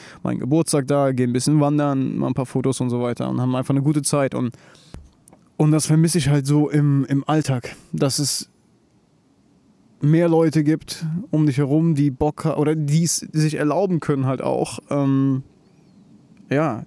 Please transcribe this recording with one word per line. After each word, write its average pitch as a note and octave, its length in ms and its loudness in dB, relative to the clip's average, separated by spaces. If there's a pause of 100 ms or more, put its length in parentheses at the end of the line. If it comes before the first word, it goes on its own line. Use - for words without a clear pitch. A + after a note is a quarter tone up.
(240)
meinen B2 160 -4
Geburtstag D3 480 0
da, C#3+ 240 2
gehen B2 200 0
ein - 20 -2
bisschen C#3+ 260 2
wandern, C#3+ 580 0
machen C3+ 140 -2
ein B2+ 40 -4
paar C3 100 -2
Fotos C3 340 -2
und B2+ 100 -2
so A#2+ 120 -2
weiter B2 280 -4
und B2+ 120 -2
haben B2+ 140 -2
einfach C3+ 180 -2
eine C#3 80 2
gute D3 220 0
Zeit. C#3 320 -2
Und, B2 180 -4 (1040)
und D3+ 140 4
das D#3 160 2
vermisse D#3+ 320 4
ich C#3 100 0
halt C#3+ 160 2
so D3 240 2
im, C#3+ 360 4
im C#3 220 -2
Alltag, D3 480 -2 (160)
dass D3 280 0
es - 320 -4 (1500)
mehr D#3+ 300 4
Leute D#3+ 340 2
gibt - 400 -2 (280)
um D#3 160 2
dich C3 100 0
herum, D3+ 380 2
die C#3+ 160 2
Bock D3+ 340 -4
ha-, D#3 120 0
oder D3+ 180 0
die D#3 300 0
es - 100 -2
sich D#3 400 -2
erlauben D#3 440 0
können C#3 280 -2
halt C3 160 -4
auch, B2+ 340 -2 (140)
ähm, C3+ 500 0 (1080)
ja, C3+ 360 -2